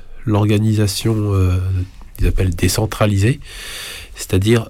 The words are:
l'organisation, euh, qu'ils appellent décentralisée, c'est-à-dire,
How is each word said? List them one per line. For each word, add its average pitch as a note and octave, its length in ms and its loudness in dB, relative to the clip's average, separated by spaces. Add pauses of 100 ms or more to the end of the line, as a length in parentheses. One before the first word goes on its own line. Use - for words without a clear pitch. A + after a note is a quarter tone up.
(240)
l'organisation, G#2+ 1080 2
euh, F#2 240 2 (580)
qu'ils - 120 2
appellent F#2 260 2
décentralisée, G#2 840 2 (760)
c'est-à-dire, A2 560 2